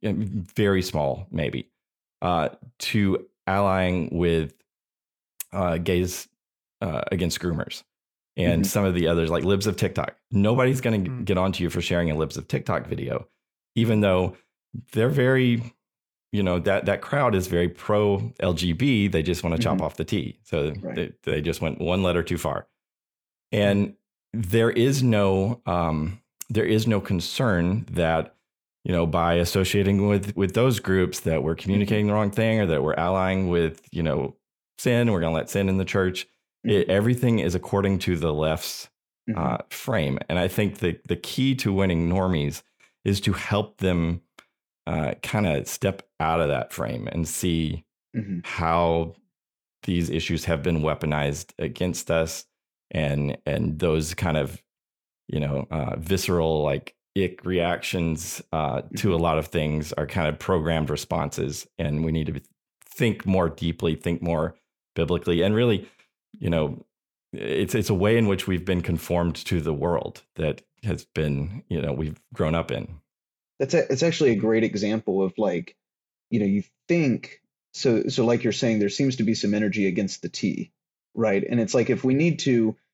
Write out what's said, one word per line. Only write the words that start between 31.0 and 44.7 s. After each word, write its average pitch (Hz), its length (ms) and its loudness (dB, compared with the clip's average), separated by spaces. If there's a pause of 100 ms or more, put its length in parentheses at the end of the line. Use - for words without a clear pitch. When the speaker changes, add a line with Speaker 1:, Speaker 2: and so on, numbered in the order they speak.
Speaker 1:
that 80 220 0
we're 78 100 -2
Speaker 2:
Mm-hmm. 80 100 -6
Speaker 1:
communicating 104 440 2
the 104 80 2
wrong 107 160 2
thing 110 300 2
or 101 60 2
that 78 160 2
we're 78 120 0
allying 95 560 0
with, 85 320 0 (100)
you 82 100 -2
know, 71 340 -2 (420)
sin, 120 340 2
we're 90 80 2
gonna 82 140 0
let - 160 -2
sin 98 180 0
in 95 80 2
the 95 80 0
church. 92 420 -2 (380)
It, 104 180 4
Speaker 2:
Mm-hmm. - 100 -2
Speaker 1:
everything 113 480 2
is 85 160 0
according 98 440 0
to 90 160 0
the 78 160 0
left's, 78 560 -2 (400)
Speaker 2:
Mm-hmm. - 100 -2
Speaker 1:
uh, 62 200 0 (120)
frame. 78 480 -2 (100)
And 85 100 0
I 90 100 2
think 104 300 0
the, 85 280 -2
the - 100 -2
key 135 400 0
to 104 160 0
winning 90 360 2
normies 87 540 0 (420)
is 101 180 2
to 104 100 2
help 104 460 -4
them, 87 440 0 (640)